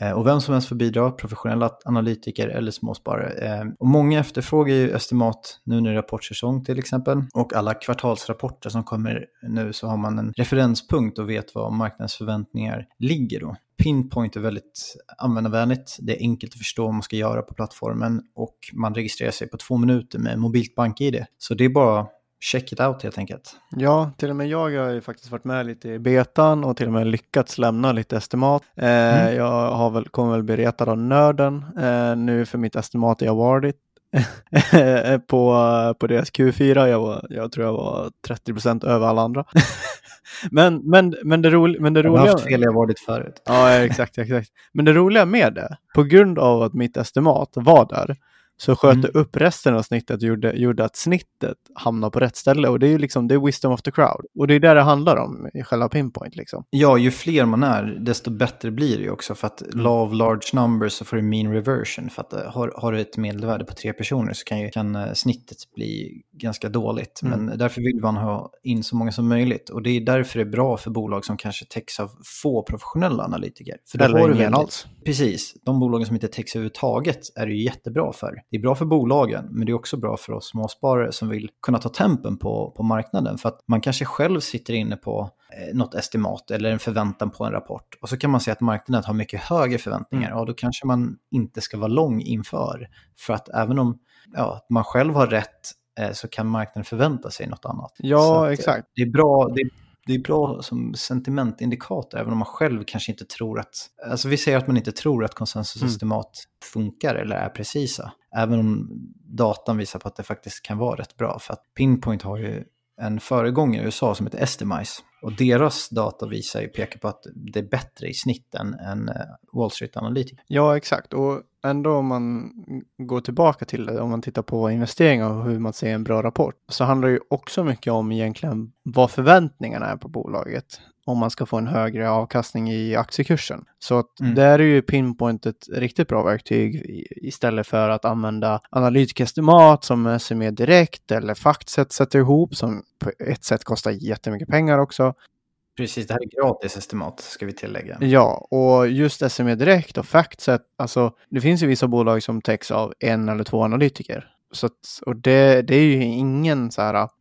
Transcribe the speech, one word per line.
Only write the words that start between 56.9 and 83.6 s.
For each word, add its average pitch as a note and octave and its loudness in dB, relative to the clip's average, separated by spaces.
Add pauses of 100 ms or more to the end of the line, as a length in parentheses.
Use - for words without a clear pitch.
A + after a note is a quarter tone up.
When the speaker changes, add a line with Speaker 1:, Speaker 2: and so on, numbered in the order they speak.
Speaker 1:
ju B2 6
fler C#3+ 2
man A2+ 2
är, A2+ 2
desto A2+ -4
bättre A2+ -2
blir A#2+ 0
det G2+ -6
ju F#2+ -4
också. - -10
För - -6
att - -10
Speaker 2:
Mm. - -8
Speaker 1:
law A#2 4
of G#2+ -4
large A2 2 (120)
numbers, A#2 2
så - -12
får A#2 -4
du G#2+ 0
mean G#2+ 0
reversion. A2 -4
För - -14
att, - -12
eh, G2+ -8 (120)
har, B2 -6
har A#2 -4
du A2 -2
ett - -8
medelvärde G#2+ -6
på - -16
tre - -8
personer A2 -4
så - -12
kan A2 -6
ju, G#2 -6
kan, G#2 -4
eh, G2+ -6
snittet - -4 (180)
bli - -10 (120)
ganska A2 -8
dåligt. A2+ -6
Speaker 2:
Mm. B2 -2
Speaker 1:
Men A2 -8
därför A#2+ -2
vill A#2+ -2
man A2 -2
ha G#2 -6 (120)
in A#2 -2
så - -6
många A2+ -2
som A#2 -2
möjligt. A#2+ 0
Och A2 -10
det A#2 -2
är A#2+ 0
därför B2+ -2
det A2 0
är G#2 -6
bra A#2+ 0
för - -10
bolag G#2+ -6
som G#2 -6
kanske - -10
täcks - -12
av G#2 -8 (320)
få B2 0
professionella B2+ -4
analytiker. F#2 -10 (140)
För - -10
då C3+ 4
Speaker 2:
Eller B2+ 4
Speaker 1:
har E3 6
du D3+ 4
Speaker 2:
ingen A#2 4
Speaker 1:
väldigt A2 2
Speaker 2:
alls. - -6 (180)
Speaker 1:
Precis. C3 -2 (120)
De C3 2
bolagen A#2 0
som A2+ -2
inte A2 -4
täcks - -10
överhuvudtaget A#2+ -4 (160)
är A2+ -6
det G#2+ -6
ju G#2+ -4
jättebra A#2+ -4
för. - -12 (100)
Det A2 -6
är G#2 -4
bra B2+ 0
för D#3 -4
bolagen, C3 2
men A2+ -4
det A2 -2
är - 0
också A#2 -6
bra G#2+ -6
för - -12
oss G#2+ -10
småsparare A#2 -2
som A2 -8
vill G#2+ -8 (120)
kunna B2 0
ta A#2 -4
tempen C#3 0
på, G#2+ -6
på A2 -6
marknaden. A2 -2
För - -4
att - -12